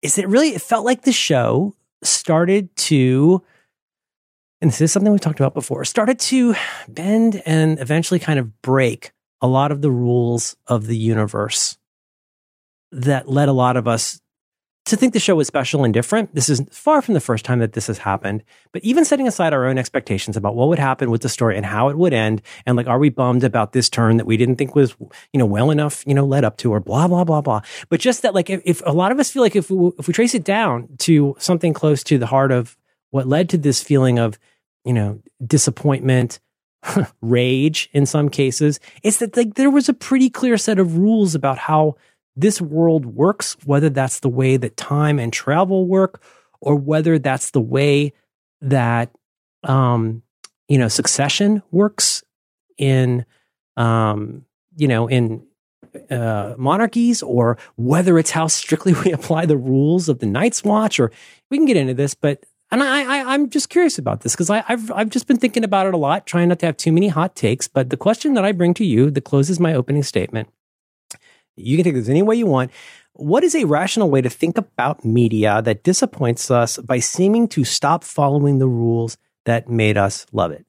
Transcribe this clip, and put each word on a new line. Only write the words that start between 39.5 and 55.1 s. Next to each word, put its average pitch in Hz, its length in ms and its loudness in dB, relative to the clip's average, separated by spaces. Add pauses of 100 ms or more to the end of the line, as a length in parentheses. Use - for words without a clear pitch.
there 269 140 2
was 277 200 2
a 262 40 0
pretty 262 360 0
clear 247 280 0
set 202 220 0
of 165 180 2
rules 202 380 2
about 135 220 -2
how 156 400 0 (400)
this 190 240 0
world 160 440 0
works, 151 600 -2
whether 143 240 2
that's 131 320 -4
the 135 80 0
way 131 260 0
that 123 220 -4
time 147 420 0
and 117 140 -4
travel 185 540 0
work, 190 360 0 (380)
or 147 140 0
whether 156 440 0
that's 135 320 -4
the 131 100 2
way 143 520 0 (480)
that, 120 480 0 (540)
um, 120 580 0 (480)
you 139 80 4
know, 123 100 2
succession 196 760 0 (100)
works - 520 0 (540)
in, 127 480 0 (500)
um, 113 680 -2 (300)
you 151 120 -2
know, 117 200 0
in, 117 360 0 (680)